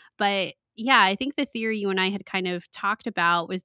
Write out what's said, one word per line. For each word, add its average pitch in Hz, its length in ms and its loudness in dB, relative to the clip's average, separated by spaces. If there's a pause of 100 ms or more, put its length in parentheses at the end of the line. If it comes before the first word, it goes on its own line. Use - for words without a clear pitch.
(180)
But 196 380 0 (200)
yeah, 233 260 4
I 196 140 4
think 262 200 -4
the 285 100 -2
theory 226 320 -4
you 202 140 -2
and 190 80 0
I 185 100 2
had 196 160 -6
kind 185 220 -4
of 180 240 -6
talked - 340 -4
about 175 420 0
was 185 180 -8